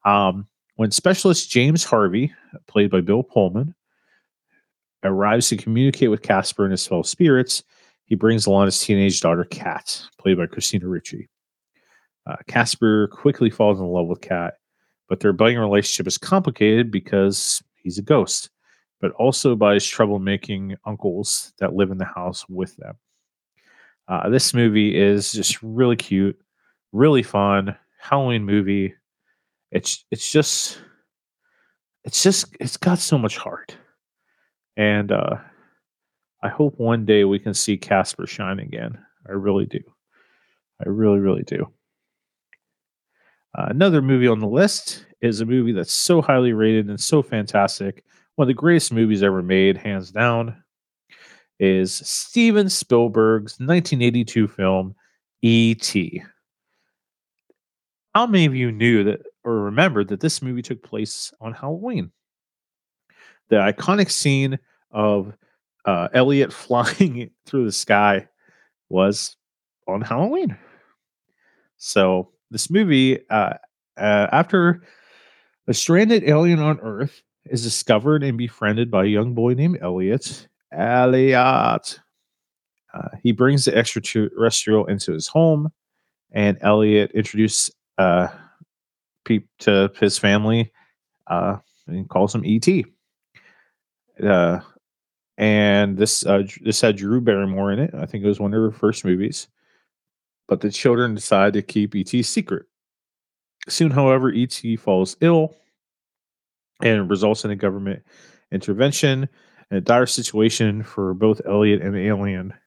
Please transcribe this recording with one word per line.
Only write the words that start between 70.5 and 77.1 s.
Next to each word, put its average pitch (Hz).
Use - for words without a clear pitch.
So 92
this 110
movie, 143
uh, 104
uh, 104
after 175
a 117
stranded 214
alien 160
on 151
Earth 110